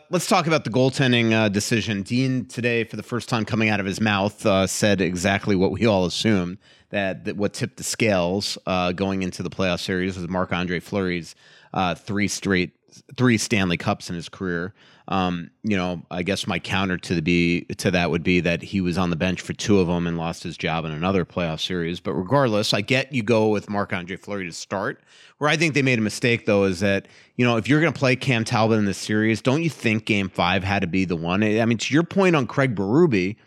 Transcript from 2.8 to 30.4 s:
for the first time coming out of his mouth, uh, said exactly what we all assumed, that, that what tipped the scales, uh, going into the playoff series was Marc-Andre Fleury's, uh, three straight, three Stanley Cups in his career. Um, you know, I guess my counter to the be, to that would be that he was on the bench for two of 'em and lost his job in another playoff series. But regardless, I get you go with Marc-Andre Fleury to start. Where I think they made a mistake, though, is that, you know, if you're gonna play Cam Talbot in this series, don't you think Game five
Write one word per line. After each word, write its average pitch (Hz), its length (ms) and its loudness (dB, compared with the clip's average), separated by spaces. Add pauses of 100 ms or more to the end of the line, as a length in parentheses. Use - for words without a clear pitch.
for 113 100 -16
the 104 80 -10
first - 260 -8
time 110 160 0
coming 110 240 2
out 104 100 2
of 95 60 -2
his 95 160 -2
mouth, 104 460 0
uh, 95 180 4
said 101 340 2
exactly 95 560 0
what 92 160 2
we 101 140 -2
all 98 200 4
assumed, 90 520 0 (320)
that, 95 360 -4
that 92 120 -6
what 101 160 -2
tipped - 240 -8
the - 60 -12
scales, 95 840 0
uh, 90 280 0
going 95 280 -2
into 92 220 -6
the 87 60 -4
playoff 90 320 -2
series 92 360 -2
was 87 100 -8
Marc-Andre 90 520 -2
Fleury's, 90 560 -4 (380)
uh, 90 200 0
three 98 360 -4
straight, 90 420 0 (440)
three 123 220 4
Stanley 95 400 0
Cups - 320 -4
in 90 60 -8
his 82 140 -10
career. 90 440 -6 (360)
Um, 90 400 -2 (140)
you 107 120 0
know, 90 360 -4
I 90 100 -6
guess 92 240 -2
my 90 140 -2
counter 95 360 -2
to 90 200 -4
the 82 80 0
be, 87 380 2 (180)
to 107 100 2
that 90 220 0
would 85 100 0
be 90 200 2
that 85 200 0
he - 180 -4
was 87 160 -2
on 90 140 0
the 87 60 -2
bench 87 260 -2
for - 120 -8
two 101 260 2
of 85 100 2
'em 87 160 0
and 85 140 -4
lost 82 240 -8
his 85 120 -10
job 80 300 -4
in 80 60 -6
another 87 340 0
playoff 80 400 -4
series. 87 340 -4
But - 140 -6
regardless, 104 600 0
I 104 60 0
get 127 300 0
you 123 120 -2
go 110 240 4
with 104 240 -2
Marc-Andre 95 460 -6
Fleury 101 280 -10
to 85 60 -10
start. 107 500 -6 (380)
Where 147 100 0
I 160 80 2
think 156 160 2
they 143 80 4
made 131 160 4
a 110 60 2
mistake, 117 420 0
though, 101 200 4
is 95 160 0
that, 98 260 0 (300)
you 123 80 4
know, 120 120 2
if 98 100 -4
you're 143 120 4
gonna 156 120 2
play 131 240 2
Cam 123 280 0
Talbot 113 340 2
in 104 80 2
this 98 140 -2
series, 107 420 0
don't 143 220 2
you 170 80 0
think 107 340 -2
Game 98 240 0
five 92 340 0